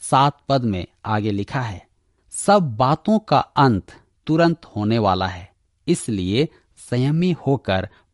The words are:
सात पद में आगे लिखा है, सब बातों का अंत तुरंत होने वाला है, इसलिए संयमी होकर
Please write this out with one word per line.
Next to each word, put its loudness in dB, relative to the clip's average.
सात 0
पद 0
में -4
आगे -2
लिखा -4
है, -10
सब 0
बातों 2
का 0
अंत 2
तुरंत 0
होने -2
वाला 0
है, -14
इसलिए -2
संयमी 0
होकर -2